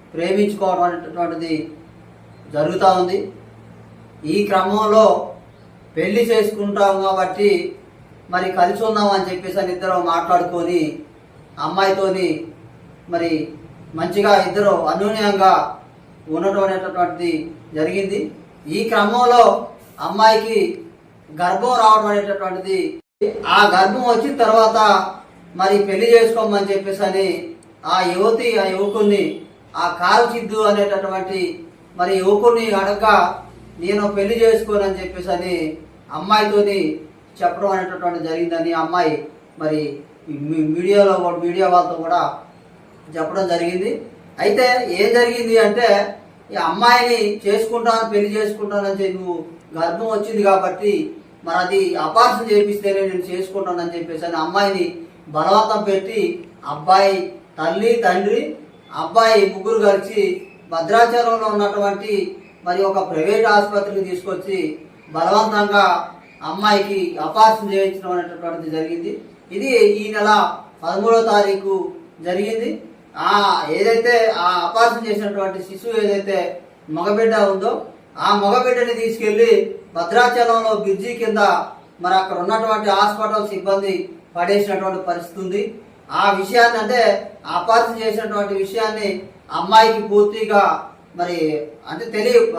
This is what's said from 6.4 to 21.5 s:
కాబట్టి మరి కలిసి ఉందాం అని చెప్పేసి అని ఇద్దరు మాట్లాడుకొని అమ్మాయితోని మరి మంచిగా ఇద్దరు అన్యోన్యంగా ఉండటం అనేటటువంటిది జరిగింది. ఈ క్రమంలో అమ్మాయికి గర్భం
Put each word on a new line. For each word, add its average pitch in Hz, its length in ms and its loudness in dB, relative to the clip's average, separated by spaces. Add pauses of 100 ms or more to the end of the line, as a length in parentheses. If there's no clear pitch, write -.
కాబట్టి 190 720 0 (540)
మరి 185 220 -2
కలిసి 185 320 0
ఉందాం 208 260 2
అని 185 220 0
చెప్పేసి 180 260 -6
అని 180 140 -2
ఇద్దరు 180 300 -2
మాట్లాడుకొని 170 960 0 (600)
అమ్మాయితోని 185 840 0 (640)
మరి 165 440 -4 (420)
మంచిగా 190 500 2
ఇద్దరు 196 260 2
అన్యోన్యంగా 190 1120 0 (500)
ఉండటం 196 340 0
అనేటటువంటిది 170 840 -4 (240)
జరిగింది. 180 560 -4 (380)
ఈ 214 160 -2
క్రమంలో 233 840 4 (340)
అమ్మాయికి 214 840 2 (560)
గర్భం 208 340 0